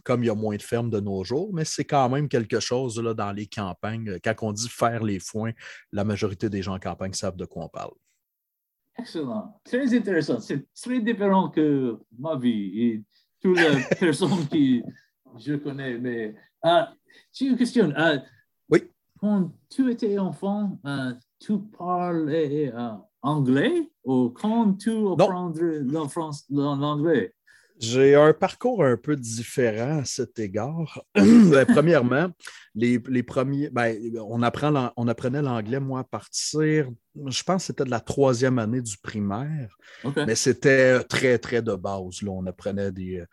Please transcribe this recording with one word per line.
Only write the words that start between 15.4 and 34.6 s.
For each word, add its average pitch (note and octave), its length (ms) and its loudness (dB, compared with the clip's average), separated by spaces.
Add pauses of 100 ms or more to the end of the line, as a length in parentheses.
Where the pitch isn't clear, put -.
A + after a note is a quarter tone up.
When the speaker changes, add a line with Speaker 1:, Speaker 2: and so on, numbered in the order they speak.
Speaker 2:
connais. C3+ 420 -8
Mais, A#2 380 -6 (300)
euh, E3+ 160 6 (520)
j'ai C4+ 140 -4
une A#3+ 100 2
question. A#3 400 2
Euh, D#3 200 2 (520)
Speaker 1:
Oui. D#3 140 4 (360)
Speaker 2:
quand G3 320 0 (180)
tu C4 220 0
étais G#3 260 -2
enfant, G3 680 -4
euh, C3 280 -6 (260)
tu G#3 180 -4 (200)
parlais, D#3+ 960 -2
euh, A#2+ 180 -6 (300)
anglais D3+ 680 2 (140)
ou B2+ 260 2
quand G#3+ 480 2
tu A3+ 140 -2
Speaker 1:
Non. G#3+ 220 0
Speaker 2:
apprends F3+ 420 2
le D#3 520 -2
France-, D#3 420 -8
l'anglais ? C#3+ 840 0 (460)
Speaker 1:
J'ai C3 340 6
un D3+ 180 10
parcours G3 520 0
un B2+ 120 4
peu D3+ 200 -2
différent A#2+ 840 -2
à B2 40 -6
cet - 320 -8
égard. B2 720 -6
<clears throat> - 60 -20
Ben, G3 500 8
premièrement, D3+ 600 4 (480)
les, A#2+ 240 2 (100)
les B2 140 0
premiers, C#3 480 -2
ben, A#2 260 0 (220)
on A2+ 240 -4
apprend B2 260 0